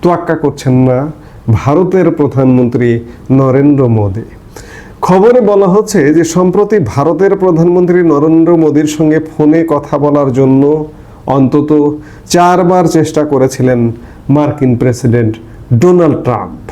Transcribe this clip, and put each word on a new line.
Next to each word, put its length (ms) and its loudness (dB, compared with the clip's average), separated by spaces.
তোয়াক্কা 400 -2
করছেন 320 -2
না 100 0
ভারতের 460 0
প্রধানমন্ত্রী 680 0
নরেন্দ্র 420 2
মোদি। 280 -4
খবরে 340 4
বলা 240 2
হচ্ছে 260 0
যে 80 2
সম্প্রতি 420 0
ভারতের 380 0
প্রধানমন্ত্রী 560 2
নরেন্দ্র 380 2
মোদির 340 0
সঙ্গে 220 0
ফোনে 300 2
কথা 220 -4
বলার 240 0
জন্য 240 2
অন্তত 340 0
চারবার 500 2
চেষ্টা 260 0
করেছিলেন 480 0
মার্কিন 460 0
প্রেসিডেন্ট 520 0
ডোনাল্ড 440 2
ট্রাম্প 460 -6